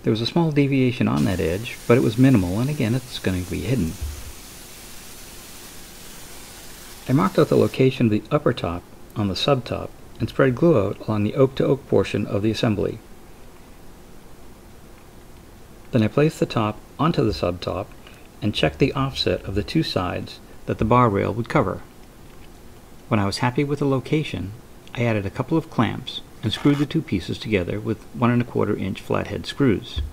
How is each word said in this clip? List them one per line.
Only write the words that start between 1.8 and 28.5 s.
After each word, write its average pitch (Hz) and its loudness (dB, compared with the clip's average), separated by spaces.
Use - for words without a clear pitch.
but 120 8
it 139 4
was 117 2
minimal, 104 6
and 127 0
again, 120 0
it's - -4
gonna 92 -2
be 95 -4
hidden. 90 0
I 127 2
marked 180 4
out 156 6
the 143 4
location 127 4
of 107 4
the 104 0
upper 151 2
top 87 -4
on 104 0
the 95 -2
subtop 98 -2
and - -2
spread 135 4
glue 160 6
out 98 -2
along 107 2
the 107 0
oak-to-oak 135 2
portion 104 2
of 101 -2
the 110 2
assembly. 101 0
Then 120 4
I 107 4
placed 151 2
the 165 4
top 107 0
onto 151 2
the 107 2
subtop 90 -2
and 104 0
checked - 0
the 139 4
offset 135 -2
of 95 -6
the 101 0
two - 0
sides 95 -4
that 113 -2
the 117 2
bar 120 6
rail 98 2
would 113 -4
cover. 98 2
When 110 2
I 98 0
was - -2
happy 127 0
with 143 -2
the 151 2
location, 135 -2
I 120 0
added 110 2
a 95 -4
couple 160 -2
of 147 -4
clamps 110 -2
and 110 0
screwed 143 4
the 147 2
two - -2
pieces - -4
together 101 0
with 113 -4
one 120 2
and 120 4
a 117 0
quarter 104 0